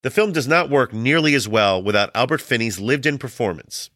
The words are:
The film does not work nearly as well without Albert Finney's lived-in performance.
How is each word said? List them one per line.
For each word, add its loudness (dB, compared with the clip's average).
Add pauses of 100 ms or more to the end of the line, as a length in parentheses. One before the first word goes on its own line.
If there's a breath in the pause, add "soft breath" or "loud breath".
The -2
film 0
does -4
not 2
work 2
nearly 2
as 0
well 2
without 0
Albert 0
Finney's -2
lived-in -2
performance. -6